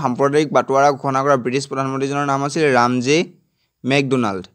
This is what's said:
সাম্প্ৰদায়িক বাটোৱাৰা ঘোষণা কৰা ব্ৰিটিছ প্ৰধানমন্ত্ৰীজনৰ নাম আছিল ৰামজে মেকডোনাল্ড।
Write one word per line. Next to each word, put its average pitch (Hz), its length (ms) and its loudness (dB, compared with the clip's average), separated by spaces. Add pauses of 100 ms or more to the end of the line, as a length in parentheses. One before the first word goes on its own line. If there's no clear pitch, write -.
সাম্প্ৰদায়িক 139 520 0
বাটোৱাৰা 135 400 2
ঘোষণা 135 280 -2
কৰা 143 180 4
ব্ৰিটিছ 131 260 -4
প্ৰধানমন্ত্ৰীজনৰ 135 640 -4
নাম 135 160 0
আছিল 151 160 -2 (140)
ৰামজে 123 400 2 (680)
মেকডোনাল্ড। 127 600 -2 (120)